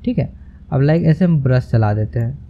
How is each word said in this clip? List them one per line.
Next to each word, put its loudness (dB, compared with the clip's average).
ठीक -2
है। -2
अब 0
like 2
ऐसे 2
हम 2
brush 0
चला 2
देते -2
हैं। -4